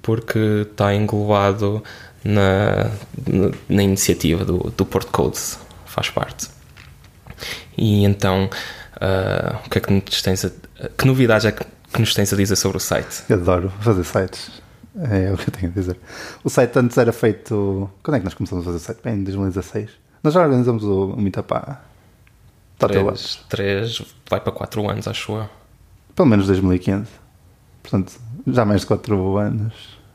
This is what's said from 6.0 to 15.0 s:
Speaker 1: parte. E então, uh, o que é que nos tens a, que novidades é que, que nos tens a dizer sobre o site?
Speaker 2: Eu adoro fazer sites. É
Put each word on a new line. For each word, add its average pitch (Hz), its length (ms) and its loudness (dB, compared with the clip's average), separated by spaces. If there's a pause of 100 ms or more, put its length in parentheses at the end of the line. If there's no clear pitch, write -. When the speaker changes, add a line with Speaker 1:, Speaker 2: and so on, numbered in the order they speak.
Speaker 1:
parte. - 380 -6 (1300)
E 104 300 4
então, 98 460 2 (460)
uh, 95 680 -2
o - 60 -16
que - 80 0
é - 20 4
que - 120 0
nos - 280 0
tens 95 240 0
a, 92 60 -4 (480)
que - 80 2
novidades 113 400 4
é 104 60 4
que, - 120 -10
que - 360 -6
nos 110 120 2
tens 101 180 0
a 98 60 0
dizer 101 200 2
sobre 95 200 0
o 92 40 -2
site? - 500 -4
Speaker 2:
Eu 113 60 6
adoro 90 340 2 (100)
fazer 101 240 2
sites. - 460 -4 (460)
É 98 360 0